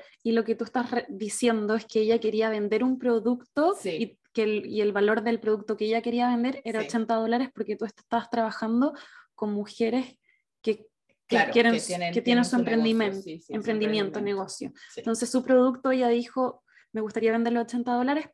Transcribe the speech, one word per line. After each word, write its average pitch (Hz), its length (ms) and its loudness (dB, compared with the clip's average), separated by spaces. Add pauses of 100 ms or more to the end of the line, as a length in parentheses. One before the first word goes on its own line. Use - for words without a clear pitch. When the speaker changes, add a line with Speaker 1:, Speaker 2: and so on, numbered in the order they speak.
(240)
Speaker 1:
Y 226 100 2
lo 226 100 4
que 226 120 -2
tú 226 100 -6
estás 247 260 -4
re-, - 180 -2
diciendo 214 640 0
es 220 120 -2
que 220 160 0
ella 226 180 4
quería 220 300 0
vender 214 340 0
un 254 160 0
producto 247 760 0
Speaker 2:
Sí. 202 140 -6
Speaker 1:
y 175 300 -6 (140)
que 226 100 0
el, 214 240 0
y 208 140 -2
el 208 100 2
valor 208 320 2
del 233 160 0
producto 214 380 -2
que 214 80 -2
ella 226 160 0
quería 240 260 0
vender 247 380 0
era 220 160 -2
Speaker 2:
Sí. 214 60 -2
Speaker 1:
ochenta 226 280 -2
dólares 233 400 0
porque 202 220 -6
tú 220 80 -6
est-, - 120 -12
estabas - 320 -4
trabajando 226 640 0 (400)
con 208 200 -6
mujeres 226 680 -4 (420)
que, 214 240 -4 (420)
que 233 100 2
Speaker 2:
Claro, 202 160 2
Speaker 1:
quieren 233 180 6
Speaker 2:
que 226 60 2
Speaker 1:
s-, 220 100 -6
Speaker 2:
tienen, 175 260 -4
Speaker 1:
que 226 80 0
tienen 240 220 4
Speaker 2:
tienen - 0 -
Speaker 1:
su - 80 0
Speaker 2:
su - 60 0
negocio, - 20 4 (160)
Speaker 1:
emprendimiento, 220 460 2
Speaker 2:
sí, 160 180 -14
sí, - 80 -20
su - 80 -12
Speaker 1:
emprendimiento, 214 640 -2
Speaker 2:
emprendimiento. - 20 -4
Speaker 1:
negocio. 196 500 -6 (220)
Speaker 2:
Sí. - 60 -14
Speaker 1:
Entonces 233 320 -2
su 254 140 0
producto, 254 460 4
ella 254 180 2
dijo, 240 540 -2 (280)
"Me 220 80 -6
gustaría 220 320 0
venderlo 233 300 0
a - 20 -2
ochenta 240 300 -4
dólares, 277 400 0